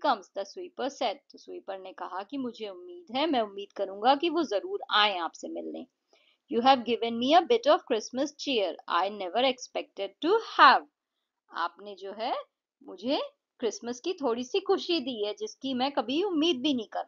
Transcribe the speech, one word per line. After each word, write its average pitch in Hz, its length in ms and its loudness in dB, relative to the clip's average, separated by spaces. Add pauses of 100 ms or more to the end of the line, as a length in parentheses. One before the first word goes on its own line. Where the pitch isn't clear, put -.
comes, 220 220 0 (100)
the - 80 -4
sweeper 196 440 -8
said, 226 280 -4 (140)
तो - 60 -20
स्वीपर 190 420 -12
ने 185 140 -16
कहा 180 300 -10
कि 277 140 -10
मुझे 220 320 -6
उम्मीद 180 480 -12
है, 294 100 2
मैं 254 140 2
उम्मीद 202 320 -8
करूंगा 202 420 2
कि 330 140 0
वो 311 140 0
जरूर 381 480 -4
आए 208 260 4
आपसे 165 300 -6
मिलने। 160 380 -10 (680)
You 226 160 2
have 262 180 6
given 233 320 -2
me 254 180 2
a 359 160 8
bit 240 200 4
of 349 80 6 (120)
Christmas 254 480 -2
cheer 202 340 0 (160)
I 175 200 2
never 202 340 -2
expected 220 680 -4 (160)
to 403 120 4 (220)
have, 226 260 8 (640)
आपने 190 440 -6
जो 190 180 -12
है 226 200 -4 (500)
मुझे 214 380 -2 (380)
क्रिसमस 240 400 -4
की 349 140 -4
थोड़ी 254 300 -2
सी 381 160 -2
खुशी 349 400 2
दी 233 260 -4
है 208 80 -2
जिसकी 233 400 -6
मैं 254 180 0
कभी 277 320 0
उम्मीद 330 380 2
भी 294 120 2
नहीं 220 140 -2
कर 175 200 -6